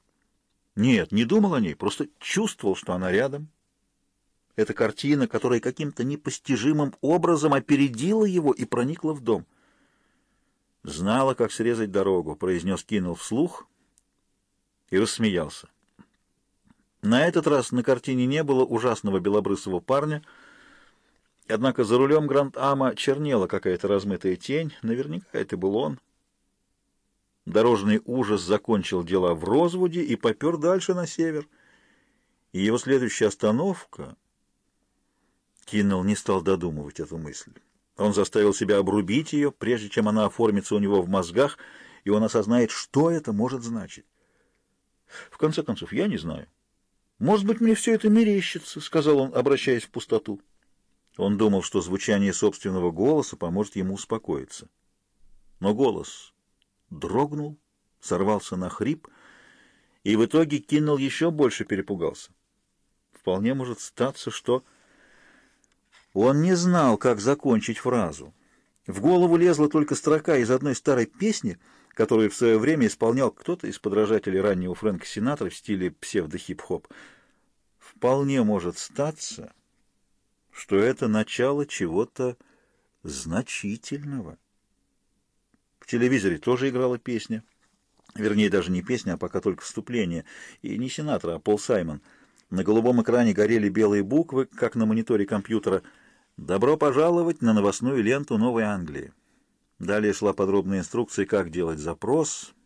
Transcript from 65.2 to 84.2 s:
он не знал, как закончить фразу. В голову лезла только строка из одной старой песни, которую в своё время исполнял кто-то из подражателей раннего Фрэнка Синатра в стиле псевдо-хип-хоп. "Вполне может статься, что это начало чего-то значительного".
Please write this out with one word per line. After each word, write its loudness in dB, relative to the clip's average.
он 4
не 4
знал, 4
как 2
закончить 0
фразу. -4
В -8
голову 4
лезла 4
только 2
строка 2
из 2
одной 0
старой 2
песни, -4
которую 2
в -12
своё 4
время 2
исполнял 0
кто-то -8
из -8
подражателей 0
раннего 0
Фрэнка -4
Синатра -4
в -18
стиле -4
псевдо-хип-хоп. -8
"Вполне 0
может -2
статься, -8
что -2
это 2
начало 0
чего-то -4
значительного". -8